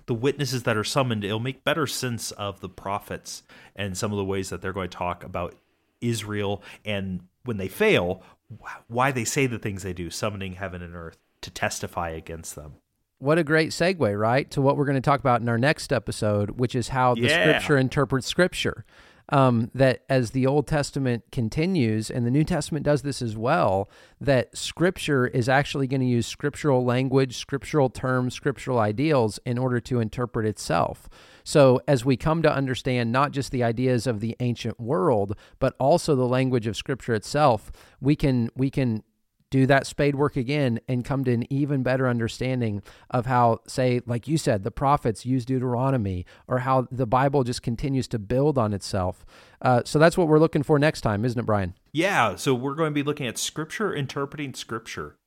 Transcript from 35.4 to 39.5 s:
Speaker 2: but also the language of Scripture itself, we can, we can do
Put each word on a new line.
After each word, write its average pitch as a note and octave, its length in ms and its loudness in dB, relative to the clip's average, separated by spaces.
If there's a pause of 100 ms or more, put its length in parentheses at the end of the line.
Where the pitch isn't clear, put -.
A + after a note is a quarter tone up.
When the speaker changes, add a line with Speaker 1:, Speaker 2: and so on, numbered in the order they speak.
Speaker 2:
but C3 180 0
also D#3 380 2
the B2+ 120 2
language B2+ 400 2
of G#2 100 -4
Scripture - 380 -4
itself, C3+ 540 2 (300)
we C3+ 160 2
can, B2+ 400 2
we C3 140 0
can A#2+ 340 0 (460)
do C3+ 160 4